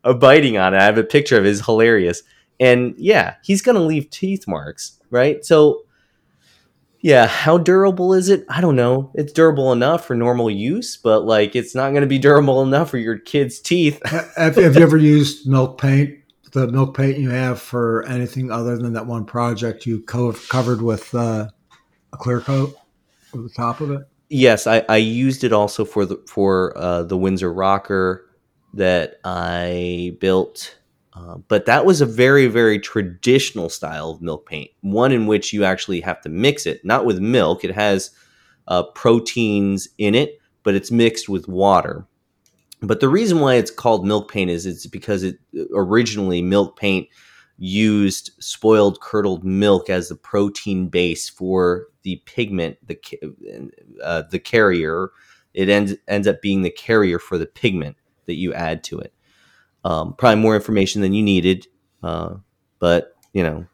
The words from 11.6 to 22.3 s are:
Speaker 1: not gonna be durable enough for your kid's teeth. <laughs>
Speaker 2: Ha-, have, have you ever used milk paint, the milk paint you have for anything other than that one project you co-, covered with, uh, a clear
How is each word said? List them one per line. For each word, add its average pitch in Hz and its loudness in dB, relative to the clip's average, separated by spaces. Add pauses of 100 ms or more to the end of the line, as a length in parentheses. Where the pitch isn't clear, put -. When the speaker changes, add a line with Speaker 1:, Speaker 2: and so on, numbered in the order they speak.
Speaker 1:
not 135 -2
gonna 143 2
be 135 0
durable 139 6
enough 135 0
for 131 -4
your 113 -4
kid's - -4
teeth. 165 0
<laughs> - -14
Speaker 2:
Ha-, - -6
have, 160 2
have 160 4
you 165 8
ever 156 6
used 151 2
milk 131 0
paint, 139 0 (320)
the 135 -2
milk 135 -2
paint 135 -2
you 131 -4
have 127 -4
for 117 -4
anything 127 -6
other 120 -6
than 120 -6
that 113 -8
one 117 -8
project 117 -6
you 113 -4
co-, 120 -4 (160)
covered 123 -2
with, 113 -4
uh, 110 -4 (680)
a - -20
clear 123 -4